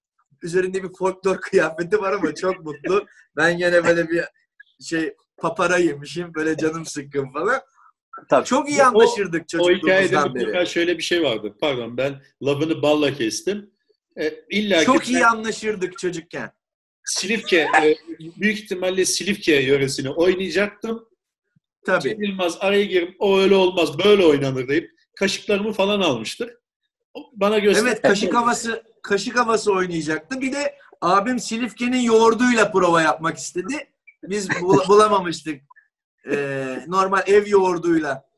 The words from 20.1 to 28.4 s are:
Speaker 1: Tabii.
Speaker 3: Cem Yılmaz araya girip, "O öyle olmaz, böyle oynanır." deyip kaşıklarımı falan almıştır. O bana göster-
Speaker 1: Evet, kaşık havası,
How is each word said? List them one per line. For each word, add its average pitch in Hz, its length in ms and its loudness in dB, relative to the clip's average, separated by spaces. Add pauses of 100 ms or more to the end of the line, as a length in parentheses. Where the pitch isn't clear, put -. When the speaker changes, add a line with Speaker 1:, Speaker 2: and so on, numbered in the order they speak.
Speaker 1:
Tabii. 180 160 0
Speaker 3:
Cem 208 220 -4
Yılmaz 185 360 -4
araya 202 260 2
girip, 180 340 -2
"O 196 200 2
öyle 196 160 6
olmaz, 175 500 2
böyle 202 200 6
oynanır." 135 420 2
deyip 151 240 -2 (240)
kaşıklarımı 202 580 -2
falan 196 280 0
almıştır. 135 520 -4 (600)
O - 200 -18
bana 208 260 0
göster- 208 280 4
Speaker 1:
Evet, 233 140 -2
kaşık 196 320 2
havası, 233 500 -2 (200)